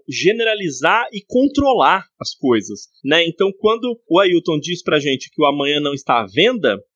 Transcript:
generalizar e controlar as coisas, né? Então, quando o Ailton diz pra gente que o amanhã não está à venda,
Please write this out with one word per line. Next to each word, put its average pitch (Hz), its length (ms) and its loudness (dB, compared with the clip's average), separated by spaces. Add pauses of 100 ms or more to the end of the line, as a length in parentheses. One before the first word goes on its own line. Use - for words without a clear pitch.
generalizar 196 1040 0
e 208 140 -10
controlar 247 800 2 (160)
as - 140 -10
coisas, 107 540 -2 (160)
né? 156 220 2
Então, 190 320 -2
quando 226 400 -2 (100)
o 165 120 2
Ailton 170 400 2
diz 170 220 -8
pra 156 160 0
gente 139 320 -4
que - 100 -8
o 151 60 4
amanhã 143 340 0
não 143 140 -4
está 127 260 -2
à 104 60 -6
venda, 143 520 0 (180)